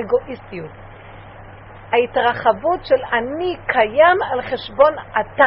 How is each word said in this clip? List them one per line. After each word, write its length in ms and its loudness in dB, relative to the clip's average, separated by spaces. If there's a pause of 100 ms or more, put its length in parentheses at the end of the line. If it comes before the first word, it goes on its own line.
אגואיסטיות. 720 -6 (1200)
ההתרחבות 920 0
של 280 0
אני 440 -4 (100)
קיים 520 4 (140)
על 100 -4
חשבון 520 0 (160)
אתה 360 0